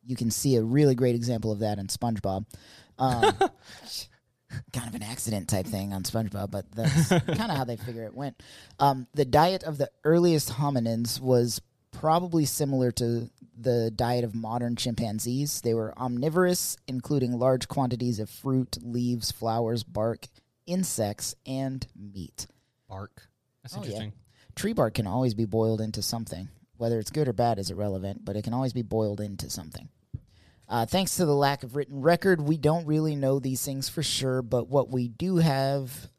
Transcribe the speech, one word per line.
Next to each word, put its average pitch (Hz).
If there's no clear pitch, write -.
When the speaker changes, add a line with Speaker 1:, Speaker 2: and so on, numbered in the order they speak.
Speaker 1:
you 123
can 113
see 135
a 110
really 131
great 123
example 117
of 101
that 104
in 98
SpongeBob. 101
Um, 131
Speaker 2:
<laughs> 381
Speaker 1:
kind 117
of -
an 107
accident 107
type 95
thing 98
on 95
SpongeBob, 101
but 101
that's 143
Speaker 2:
<laughs> -
Speaker 1:
kinda 185
how 135
they 117
figure 113
it 107
went. 135
Um, 135
the 143
diet 165
of 151
the 139
earliest 165
hominins 117
was 123
probably 165
similar 135
to 117
the 120
diet 120
of 107
modern 117
chimpanzees. 120
They 117
were 110
omnivorous, 156
including 127
large 127
quantities 123
of 107
fruit, 131
leaves, 120
flowers, 113
bark, 107
insects, 165
and 135
meat. 98
Speaker 2:
Bark. 98
That's -
Speaker 1:
Oh, -
yeah. 101
Speaker 2:
interesting. 104
Speaker 1:
Tree 220
bark 123
can 104
always 120
be 110
boiled 110
into 107
something. 104
Whether 117
it's 104
good 151
or 117
bad 117
is 95
irrelevant, 98
but 98
it 107
can 110
always 127
be 123
boiled 107
into 101
something. -
Uh, 117
thanks 185
to 180
the 147
lack 139
of 123
written 139
record, 170
we 156
don't 151
really 156
know 139
these 131
things 135
for -
sure, 131
but 120
what 131
we 123
do 170
have 135